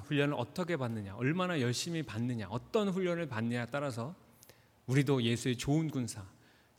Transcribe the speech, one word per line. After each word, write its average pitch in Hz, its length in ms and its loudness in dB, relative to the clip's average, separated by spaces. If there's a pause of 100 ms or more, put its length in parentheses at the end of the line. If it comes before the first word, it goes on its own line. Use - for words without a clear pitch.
훈련을 143 300 2
어떻게 165 400 -2
받느냐, 110 400 -4
얼마나 165 440 0
열심히 147 420 0
받느냐, 113 480 -2
어떤 196 380 0
훈련을 175 400 0
받느냐에 117 420 -2
따라서 139 440 -4 (720)
우리도 131 360 4
예수의 117 340 2
좋은 151 320 2
군사, 117 340 -4 (560)